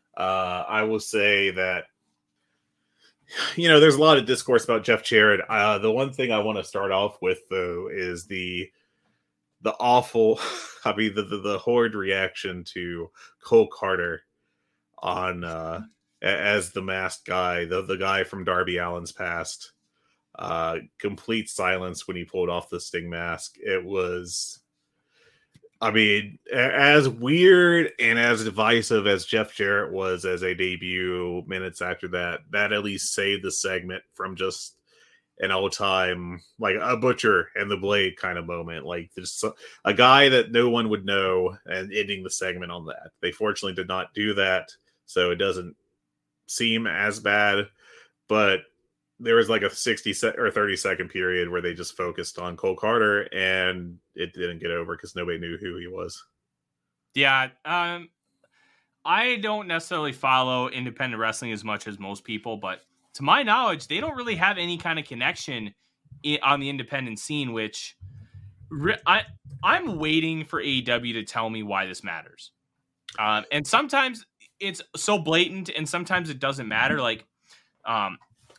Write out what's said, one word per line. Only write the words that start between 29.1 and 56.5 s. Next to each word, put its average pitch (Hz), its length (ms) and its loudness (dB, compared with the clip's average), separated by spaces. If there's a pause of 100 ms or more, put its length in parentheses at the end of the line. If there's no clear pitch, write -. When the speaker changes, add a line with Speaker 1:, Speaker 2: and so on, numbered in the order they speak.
Speaker 1:
Jeff 110 280 0
Jarrett 101 380 0
was 92 320 -2
as 90 180 -2
a 92 100 -2
debut 90 920 -4
minutes 92 340 -8
after 90 280 -6
that, 87 320 -4 (100)
that 101 220 0
at 104 100 0
least 101 320 -4
saved 101 300 -2
the 95 80 -6
segment 92 500 -6 (100)
from 95 220 -10
just 92 400 -6 (640)
an 95 140 0
all-time, 92 880 -2 (160)
like, 101 220 0
a 120 160 0
Butcher 117 580 2
and 101 160 -2
the 101 60 0
Blade 98 400 0
kind 90 200 -6
of 85 80 -6
moment. 85 420 -8
Like, 87 280 -10
there's - 300 -8
a, 110 80 -4 (360)
a 104 60 4
guy 131 360 10
that 117 200 4
no 120 180 6
one 117 200 2
would 101 160 -2
know 95 600 2
and 95 280 -6
ending 98 320 -4
the 90 60 -8
segment 90 420 -6
on 87 140 -12
that. - 340 -14
They 92 100 -2
fortunately 101 440 -4
did 90 120 -6
not 92 280 -6
do 104 200 0
that, 95 380 0 (340)
so 90 240 2
it 87 60 -2
doesn't 90 400 -2 (720)
seem 113 400 -2
as 101 320 -2
bad, 104 480 2 (580)
but 101 360 4 (580)
there 117 160 4
was, 110 120 6
like, 110 140 2
a 98 100 0
sixty 110 400 -4
se-, 110 240 -2
or 110 140 0
thirty 101 260 0
second 90 320 -4
period 90 400 -2
where 87 140 -4
they 87 100 -4
just 85 240 -12
focused 87 400 -6
on 87 200 -8
Cole 95 180 -2
Carter, 107 480 2 (100)
and 92 640 -2 (200)
it 87 180 -8
didn't 87 240 -6
get 85 140 -6
over 85 240 -6
'cause - 180 -16
nobody 87 240 -6
knew 85 180 -8
who 90 200 -10
he 87 100 -12
was. 90 340 -12 (920)